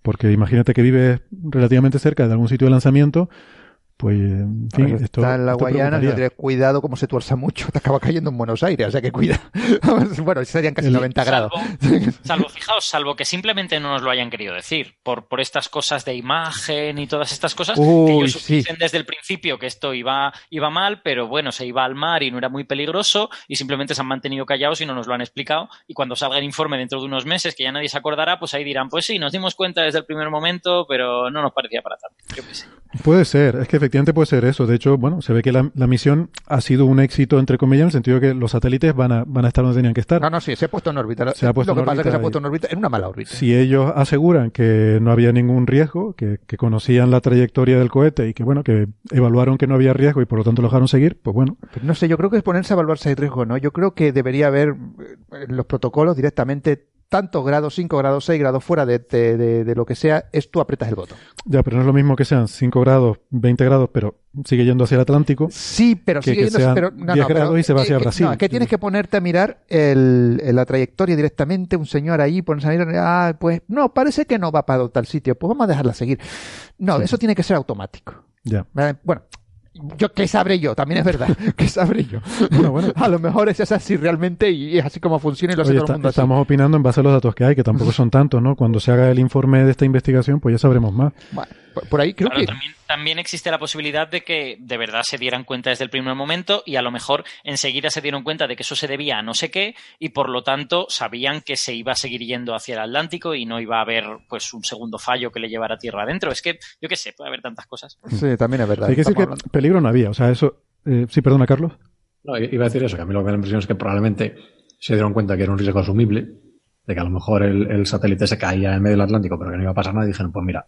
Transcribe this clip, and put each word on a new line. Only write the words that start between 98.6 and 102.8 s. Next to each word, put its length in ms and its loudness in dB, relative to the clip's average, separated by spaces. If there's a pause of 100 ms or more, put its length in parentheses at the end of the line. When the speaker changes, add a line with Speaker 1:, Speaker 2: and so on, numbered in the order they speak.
Speaker 3:
eso 140 -8
se 100 -6
debía 320 -6
a 40 -8
no 120 -10
sé 160 -6
qué 240 -6 (240)
y 120 -10
por 200 -4
lo 140 -6
tanto 440 -4
sabían 520 -6
que 160 -10
se 180 -8
iba 160 -8
a 60 -4
seguir 240 -8
yendo 340 -8
hacia 220 -10
el 40 -8